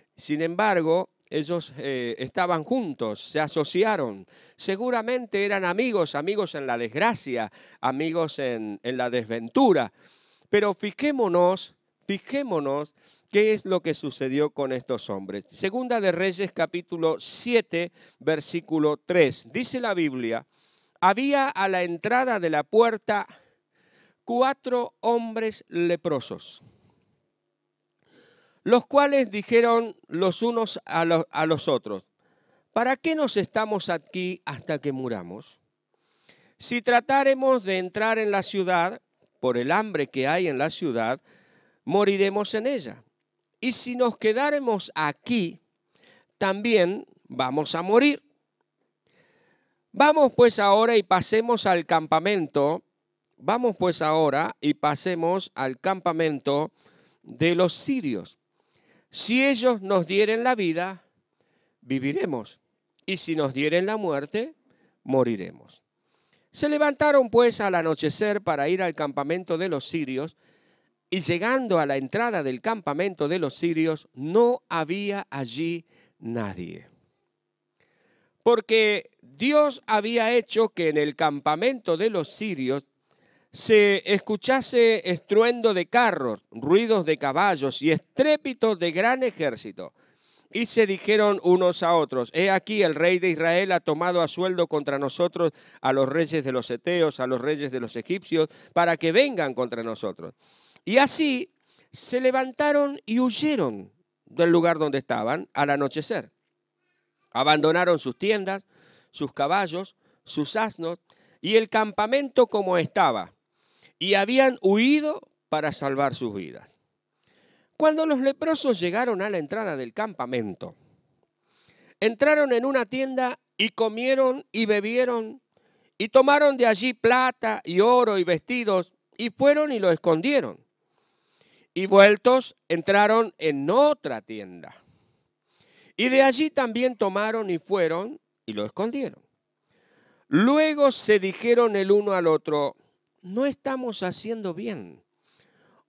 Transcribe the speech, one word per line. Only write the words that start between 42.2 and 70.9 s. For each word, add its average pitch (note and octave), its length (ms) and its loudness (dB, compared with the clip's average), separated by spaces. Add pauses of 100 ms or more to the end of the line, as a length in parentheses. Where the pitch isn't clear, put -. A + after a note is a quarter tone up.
en A3 120 -4
ella. C3+ 380 -6 (560)
Y B3 120 -2
si B3 240 -4
nos B3 220 0
quedáremos A#3+ 760 0
aquí, E3 640 -2 (760)
también G3+ 720 0 (200)
vamos C3 480 -4
a E3 80 -4
morir. A#3+ 400 2 (1700)
Vamos D4 460 4
pues A#3+ 240 4
ahora G#3+ 360 4
y G3+ 60 4
pasemos A3 640 0
al F3 200 2
campamento, D#3+ 1000 0 (520)
vamos A3 400 -2
pues F3+ 240 0
ahora D#3 600 0
y D3 140 0
pasemos E3+ 800 -2
al C3 240 -6
campamento D#3+ 920 -2 (540)
de E3 320 -2
los F3+ 180 2
sirios. D3 640 -6 (720)
Si B3+ 340 0
ellos A#3+ 380 2
nos F#3+ 240 0
dieren G#3+ 380 0
la B3+ 100 2
vida, F3+ 480 -4 (800)
viviremos, C3+ 800 -4 (460)
y F#3+ 100 -4
si E3 180 -6
nos C#3 200 -2
dieren D3+ 320 0
la G#3+ 100 -2
muerte, G3+ 580 -6 (480)
moriremos.' A#2+ 800 -2 (680)
Se - 160 -2
levantaron D4 600 2
pues A#3 320 4
al G3 140 0
anochecer E3 640 0
para D3+ 280 -2
ir F#3 140 0
al F3 120 -2
campamento D3+ 640 -4
de F#3+ 100 -4
los C#3+ 160 -4
sirios, C#3+ 520 -6 (760)